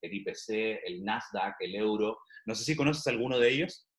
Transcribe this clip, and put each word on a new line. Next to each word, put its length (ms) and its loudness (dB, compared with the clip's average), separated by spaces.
el 120 -10
I 100 -6
P 100 -6
C, 520 -2
el 180 -8
Nasdaq, 560 -4
el 160 -4
euro. 440 2
No 100 -4
sé 80 -6
si 140 0
conoces 300 2
alguno 320 2
de 100 10
ellos. 500 0